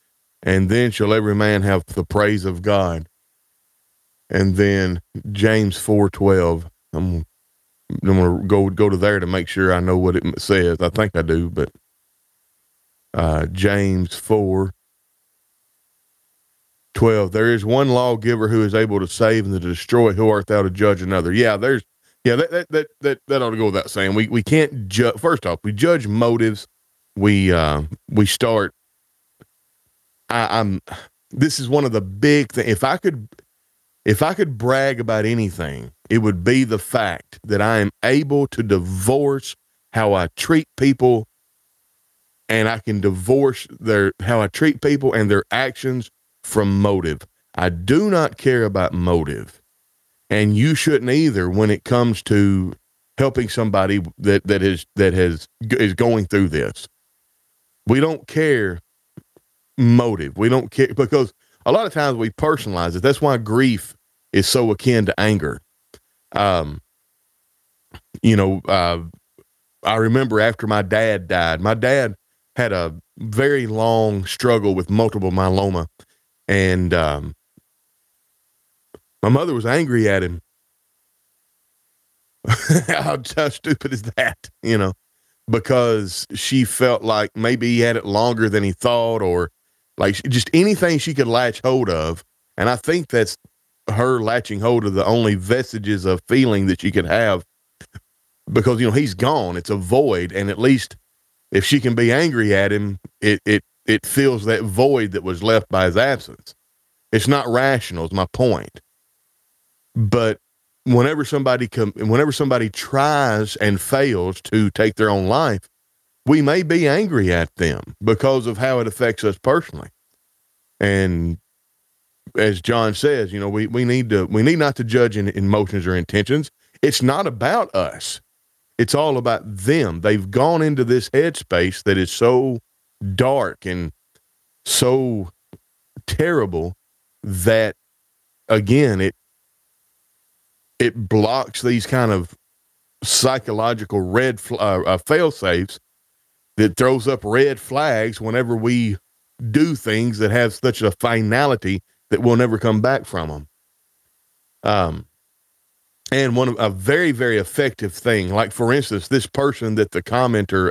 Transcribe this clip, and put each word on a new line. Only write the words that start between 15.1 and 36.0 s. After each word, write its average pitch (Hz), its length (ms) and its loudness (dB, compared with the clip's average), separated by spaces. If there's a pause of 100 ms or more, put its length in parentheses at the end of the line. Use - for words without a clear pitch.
twelve. 104 400 2
"There 113 200 2
is 104 120 -2
one 131 240 2
lawgiver 117 580 0
who 110 160 2
is 101 100 0
able 107 280 2
to 92 60 -4
save 110 360 2
and 98 100 -4
to 92 60 -2
destroy. 95 540 0
Who 110 160 2
art 101 180 2
thou 104 140 2
to 95 80 0
judge 98 320 0
another?" 90 320 -2
Yeah, 110 240 2
there's, 120 260 0 (400)
yeah, 120 140 2
that, 165 140 0
that, 170 180 -4
that, 156 180 -2 (140)
that, 135 260 -2
that 139 140 0
ought 120 80 -2
to 110 80 -4
go 110 80 0
without 95 240 -2
saying. 98 260 -2
We, 110 140 0
we 113 140 -2
can't 147 440 0
ju-, 110 300 0
first 165 280 -2
off, 85 160 -4
we 107 120 -6
judge 139 340 0
motives. 113 600 0 (500)
We, 98 340 4
uh, 76 300 0 (280)
we 107 160 2
start, 110 480 0 (1600)
I, 113 300 0
I'm, 101 220 -2 (500)
this 143 280 0
is 127 80 -8
one 143 160 2
of 127 80 -2
the 110 80 0
big 107 540 0
thi-, 123 80 -2
if 110 240 0
I 139 100 0
could, 143 320 -4 (800)
if 107 180 2
I 160 100 0
could 165 240 -2
brag 131 420 0
about 110 260 -2
anything, 90 640 -4 (180)